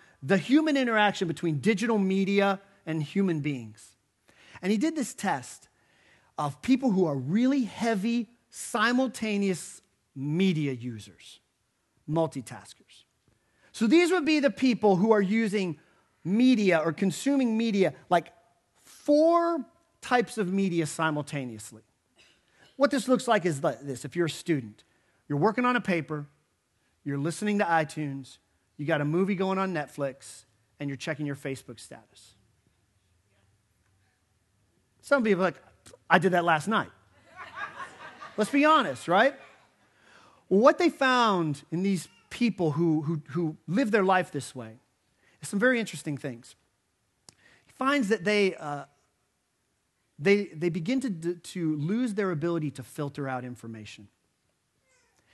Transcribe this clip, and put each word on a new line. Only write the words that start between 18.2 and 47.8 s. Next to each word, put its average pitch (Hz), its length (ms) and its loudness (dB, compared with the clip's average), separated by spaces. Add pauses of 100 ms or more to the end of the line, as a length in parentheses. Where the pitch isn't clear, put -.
four 330 840 2 (360)
types 247 360 -2
of 190 160 -2
media 175 320 0
simultaneously. 143 960 -6 (960)
What 277 160 4
this 269 160 -2
looks 254 200 2
like 208 180 2
is 151 180 -2
like 139 180 -2
this. 139 240 -8
If 127 100 -12
you're 170 120 0
a - 20 -4
student, 131 540 -6 (440)
you're 143 120 -2
working 214 260 2
on 247 100 2
a 233 60 -2
paper, 156 460 -4 (800)
you're 143 120 -4
listening 202 420 -2
to 208 60 2
iTunes, 151 720 -2 (400)
you 147 80 -8
got 151 160 2
a 143 40 -2
movie 185 300 0
going 190 220 -2
on 190 160 -2
Netflix, - 720 -8 (340)
and 143 100 -6
you're 139 60 -6
checking 147 300 -6
your 143 100 -6
Facebook 127 460 -10
status. - 540 -20 (2750)
Some 285 200 2
people 196 220 2
are 185 40 4
like, - 140 -6 (480)
"I 175 80 6
did 180 140 2
that 175 140 2
last 165 240 0
night." 202 200 0 (1500)
Let's 208 140 0
be 285 120 4
honest, 240 460 2
right? 233 260 4 (1120)
What 220 300 6
they 349 120 4
found 214 840 2
in 175 120 -2
these 196 240 0 (220)
people 180 420 0
who, 160 300 2
who, 151 200 -4 (100)
who 160 260 -4 (100)
live 208 240 0
their 202 140 4
life 185 260 2
this - 240 -8
way 113 240 -14 (640)
is - 80 -14
some 202 100 -4
very 247 180 2
interesting 160 400 -6
things. 123 380 -14 (1080)
He - 80 -20
finds 262 340 0